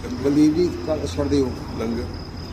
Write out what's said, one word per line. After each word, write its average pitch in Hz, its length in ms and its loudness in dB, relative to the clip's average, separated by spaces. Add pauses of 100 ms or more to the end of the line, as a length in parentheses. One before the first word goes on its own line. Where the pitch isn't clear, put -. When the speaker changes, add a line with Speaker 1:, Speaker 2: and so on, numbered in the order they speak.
(240)
Speaker 1:
ਬਲਦੇਵ 151 300 6
ਜੀ 170 160 2 (180)
ਕ-, 151 200 -2
ਛੱਡ 143 200 -2
ਦਿਓ। 135 240 2 (280)
Speaker 2:
ਲੰਗਰ 117 240 -2 (500)